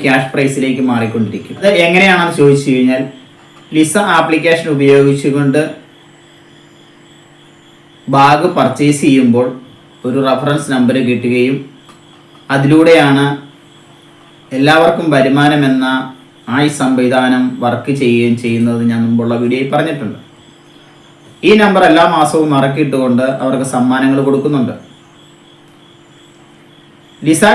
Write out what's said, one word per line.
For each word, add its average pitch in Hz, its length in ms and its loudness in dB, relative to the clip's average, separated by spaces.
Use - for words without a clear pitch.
ക്യാഷ് 139 300 0
പ്രൈസിലേക്ക് 131 580 -2
മാറിക്കൊണ്ടിരിക്കും. 113 720 -4
അത് 196 100 2
എങ്ങനെയാണെന്ന് 175 540 0
ചോദിച്ചു 139 300 4
കഴിഞ്ഞാൽ, 127 340 0
ലിസ 151 200 2
ആപ്ലിക്കേഷൻ 160 560 0
ഉപയോഗിച്ചുകൊണ്ട് 139 880 2
ബാഗ് 151 340 2
പർച്ചേസ് 143 480 0
ചെയ്യുമ്പോൾ 127 400 2
ഒരു 131 120 -4
റഫറൻസ് 143 460 -2
നമ്പർ 123 220 0
കിട്ടുകയും 123 500 -2
അതിലൂടെയാണ് 143 760 4
എല്ലാവർക്കും 165 560 2
വരുമാനമെന്ന 135 720 2
ആ 131 180 -2
ഈ - 20 2
സംവിധാനം 127 600 0
വർക്ക് 120 280 -4
ചെയ്യുകയും 120 420 0
ചെയ്യുന്നത് 117 460 -2
ഞാൻ 117 160 -2
മുമ്പുള്ള 117 360 -2
വീഡിയോയിൽ 127 300 -2
പറഞ്ഞിട്ടുണ്ട്. 147 460 -4
ഈ - 20 8
നമ്പർ 190 260 2
എല്ലാ 165 160 4
മാസവും 156 400 0
നറുക്കിട്ടുകൊണ്ട് 135 680 0
അവർക്ക് 135 520 -4
സമ്മാനങ്ങൾ 131 440 0
കൊടുക്കുന്നുണ്ട്. 135 440 -2
ലിസ 156 180 2